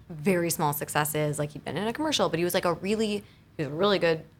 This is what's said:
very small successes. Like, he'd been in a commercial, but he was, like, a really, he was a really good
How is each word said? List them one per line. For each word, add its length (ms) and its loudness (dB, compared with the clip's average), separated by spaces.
very 400 2
small 240 0
successes. 680 0
Like, 120 -2
he'd 140 -14
been 120 -6
in 100 -2
a 60 -2
commercial, 360 2
but 100 0
he 60 2
was, 80 0
like, 120 2
a 80 2
really, 500 -2
he 60 -2
was 40 -4
a 80 -8
really 240 2
good 220 2